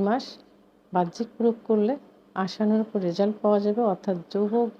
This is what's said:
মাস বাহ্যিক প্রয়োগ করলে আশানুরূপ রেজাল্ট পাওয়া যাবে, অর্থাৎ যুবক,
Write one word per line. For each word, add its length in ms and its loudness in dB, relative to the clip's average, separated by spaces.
মাস 180 0
বাহ্যিক 440 -2
প্রয়োগ 220 2
করলে 260 2
আশানুরূপ 560 0
রেজাল্ট 360 0
পাওয়া 180 4
যাবে, 220 0
অর্থাৎ 240 -4
যুবক, 360 0